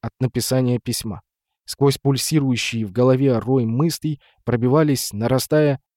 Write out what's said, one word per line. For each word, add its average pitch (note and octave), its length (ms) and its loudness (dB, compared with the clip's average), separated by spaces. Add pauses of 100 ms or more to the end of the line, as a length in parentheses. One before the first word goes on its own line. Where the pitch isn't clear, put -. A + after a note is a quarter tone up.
от A2+ 180 -10
написания B2 600 0
письма. A2 420 -8 (440)
Сквозь C#3 340 0
пульсирующий C3 840 0
в G2 80 -8
голове B2+ 460 2
рой A#2+ 280 0
мыслей D3 560 -2 (220)
пробивались, B2+ 720 0
нарастая, C3 640 0 (180)